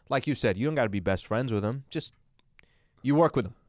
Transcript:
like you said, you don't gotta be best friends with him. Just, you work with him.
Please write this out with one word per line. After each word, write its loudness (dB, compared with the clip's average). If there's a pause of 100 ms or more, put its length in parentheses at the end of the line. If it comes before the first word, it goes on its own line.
like -2
you 0
said, 0
you -2
don't 0
gotta 2
be -4
best -2
friends -2
with 0
him. -4
Just, -8 (880)
you 2
work 4
with 0
him. -10 (160)